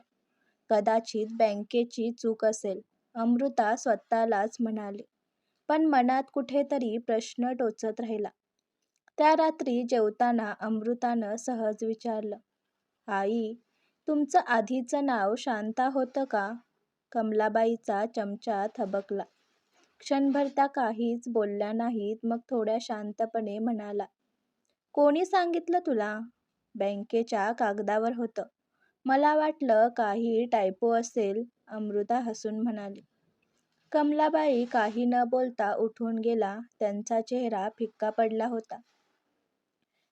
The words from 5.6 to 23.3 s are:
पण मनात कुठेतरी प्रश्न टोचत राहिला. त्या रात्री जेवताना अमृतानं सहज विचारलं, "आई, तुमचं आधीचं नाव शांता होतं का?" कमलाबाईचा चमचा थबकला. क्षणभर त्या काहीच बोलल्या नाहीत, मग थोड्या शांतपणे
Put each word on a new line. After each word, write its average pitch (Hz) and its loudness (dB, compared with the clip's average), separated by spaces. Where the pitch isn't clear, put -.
पण 311 4
मनात 262 4
कुठेतरी 262 0
प्रश्न 240 -2
टोचत 220 -4
राहिला. 214 -4
त्या 311 6
रात्री 269 0
जेवताना 226 2
अमृतानं 226 -2
सहज 226 -4
विचारलं, 220 -4
"आई, 214 0
तुमचं 302 4
आधीचं 247 0
नाव 214 0
शांता 220 -2
होतं 269 0
का?" 214 -2
कमलाबाईचा 220 0
चमचा 208 -4
थबकला. 196 -4
क्षणभर 277 2
त्या 277 2
काहीच 233 -2
बोलल्या 208 -2
नाहीत, 226 -2
मग 233 -2
थोड्या 220 0
शांतपणे 214 -6